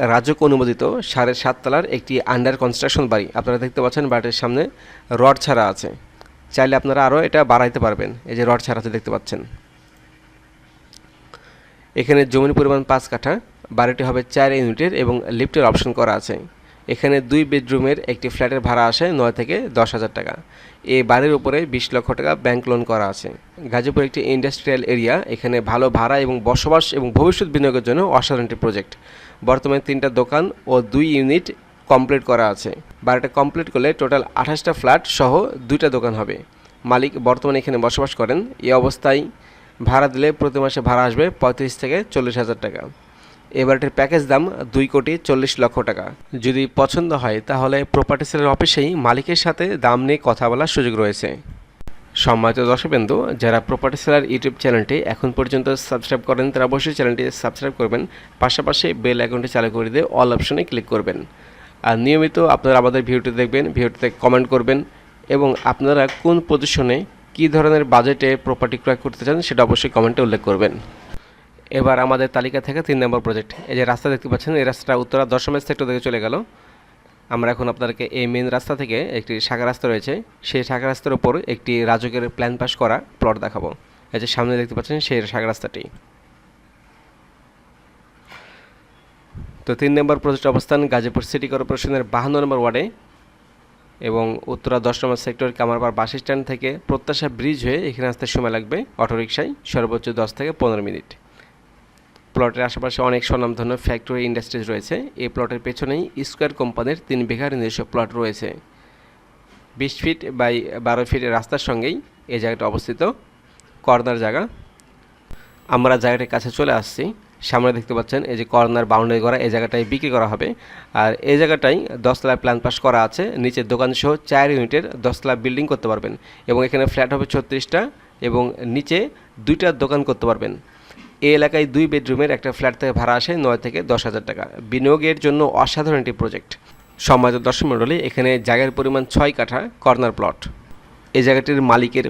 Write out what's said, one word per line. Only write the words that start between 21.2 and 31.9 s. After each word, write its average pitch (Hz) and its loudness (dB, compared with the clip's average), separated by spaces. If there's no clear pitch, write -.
উপরে 135 0
বিশ 123 -2
লক্ষ 120 -2
টাকা 78 0
ব্যাংক 123 2
লোন 120 2
করা 107 0
আছে। - -12
গাজীপুর 135 0
একটি 131 -6
ইন্ডাস্ট্রিয়াল 127 -2
এরিয়া, 120 2
এখানে 123 -2
ভালো 123 4
ভাড়া 117 2
এবং 127 -2
বসবাস 156 4
এবং 127 0
ভবিষ্যৎ 175 2
বিনিয়োগের 127 2
জন্য 139 2
অসাধারণ 123 0
একটি 110 -8
প্রজেক্ট। 101 -2
বর্তমানে 135 2
তিনটা 135 0
দোকান 147 2
ও - 4
দুই 147 4
ইউনিট 139 2
কমপ্লিট 131 4